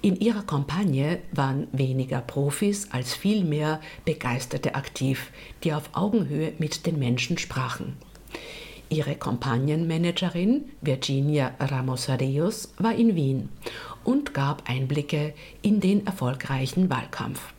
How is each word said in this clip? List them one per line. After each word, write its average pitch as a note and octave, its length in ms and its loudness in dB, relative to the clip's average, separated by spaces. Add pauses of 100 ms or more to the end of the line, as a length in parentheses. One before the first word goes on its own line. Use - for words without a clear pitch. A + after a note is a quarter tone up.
In F#3 180 4
ihrer G#3 240 2
Kampagne D3+ 760 0 (120)
waren C3+ 400 0
weniger C3 500 0
Profis G3+ 720 0
als B2 240 -4
vielmehr D#3 680 2 (220)
Begeisterte C3 720 -2
aktiv, - 560 -2 (320)
die D#3 100 2
auf D3 200 -4
Augenhöhe D#3+ 680 0
mit - 260 -2
den D#3 140 0
Menschen B2+ 400 2
sprachen. - 580 -4 (920)
Ihre C#3+ 260 0
Kampagnenmanagerin E3 1500 0 (120)
Virginia C#3 800 2
Ramos C3 480 0
Rios C3+ 720 0
war A3 160 2
in A3+ 220 6
Wien C3+ 340 2 (540)
und C#4+ 320 0
gab C#3 340 0
Einblicke D3 640 0 (300)
in G#3 160 6
den G3+ 260 4
erfolgreichen C3+ 840 0
Wahlkampf. C3+ 480 -4 (200)